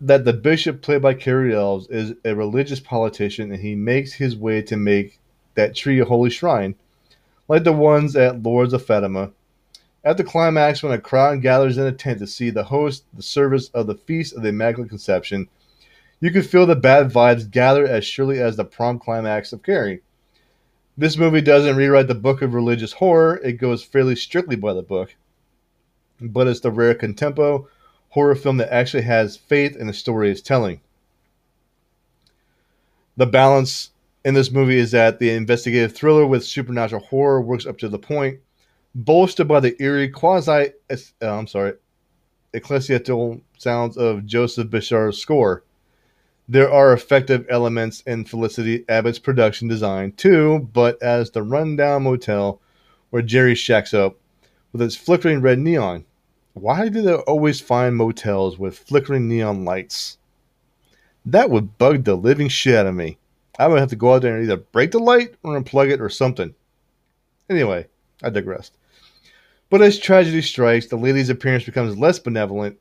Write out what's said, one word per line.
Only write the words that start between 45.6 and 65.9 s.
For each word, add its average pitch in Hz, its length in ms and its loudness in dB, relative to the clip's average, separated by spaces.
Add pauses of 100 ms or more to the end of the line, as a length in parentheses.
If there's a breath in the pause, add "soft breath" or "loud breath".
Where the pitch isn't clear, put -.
There 135 220 4
are 139 220 8
effective 131 580 2
elements 117 520 -2
in 113 240 -8
Felicity 113 640 -4
Abbott's 113 280 0
production 117 520 0
design, 98 420 -4
too, 156 640 2
but 120 280 2
as 120 300 -2
the 110 100 -6
rundown 143 640 -2
motel 104 560 -2 (500)
where 120 120 -2
Jerry 120 340 2
shacks 110 380 0
up 98 240 0 (560)
with 117 80 -6
its 117 140 -4
flickering 165 460 0
red 127 160 2
neon. 127 460 -2 (500)
Why 139 360 -2
do 220 120 -4
they 185 120 2
always 151 480 0
find 123 340 0
motels 101 640 -2
with 95 180 -10
flickering 135 520 -2
neon 107 340 -2
lights? - 540 -8 (1080)
That 196 240 2
would 104 280 -2
bug 135 260 4
the 98 120 2
living 135 340 0
shit 127 260 0
out 101 120 2
of 92 60 -4
me. 85 240 -8 (400)
I 131 100 4
would 160 120 4
have 135 100 0
to 123 60 -8
go 120 180 4
out 127 100 4
there 117 120 -2
and 113 80 -4
either 104 140 -2
break 131 340 -2
the 226 80 0
light 240 440 2
or 151 160 -6
unplug 139 320 0